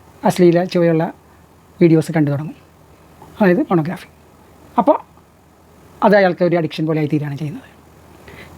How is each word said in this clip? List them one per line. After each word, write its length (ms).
അശ്ലീല 300
ചുവയുള്ള 320
വീഡിയോസ് 340
കണ്ടു 160
തുടങ്ങും. 240
അതായത് 300
പോണോഗ്രാഫി. 400
അപ്പോൾ 160
അത് 140
അയാൾക്ക് 280
ഒരു 120
അഡിക്ഷൻ 280
പോലെ 140
ആയി 100
തീരുകയാണ് 280
ചെയ്യുന്നത്. 280